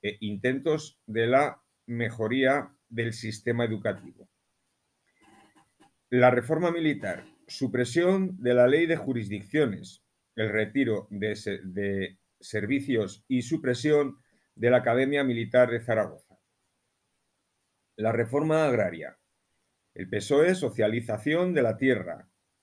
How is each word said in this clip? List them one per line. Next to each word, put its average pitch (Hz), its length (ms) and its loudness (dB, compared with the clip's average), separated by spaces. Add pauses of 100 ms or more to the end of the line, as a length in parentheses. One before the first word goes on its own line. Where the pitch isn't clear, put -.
e 104 200 -6
intentos 131 840 -4
de 113 220 -2
la 135 360 2 (220)
mejoría 120 920 -2 (140)
del 117 240 -4
sistema 117 540 -4
educativo. 98 640 -6 (1800)
La 123 220 6
reforma 156 400 0
militar, 147 560 -4 (200)
supresión 180 960 0
de 123 120 2
la 123 140 8
ley 160 180 4
de 165 100 0
jurisdicciones, 113 1040 -4 (320)
el 107 140 -2
retiro 107 640 0
de 104 260 -4
se-, 101 260 -6
de 98 540 -4 (240)
servicios 110 880 -2
y 127 140 0
supresión 139 720 0 (380)
de 113 160 2
la 123 80 6
Academia 131 460 2
Militar 120 460 2
de 117 120 -2
Zaragoza. 107 420 -2 (1700)
La 107 140 0
reforma 147 560 2
agraria. 87 520 -2 (760)
El 92 140 -10
pesoe, 143 480 2
socialización 123 960 -2
de 147 80 2
la 113 140 2
tierra, 98 520 -2 (340)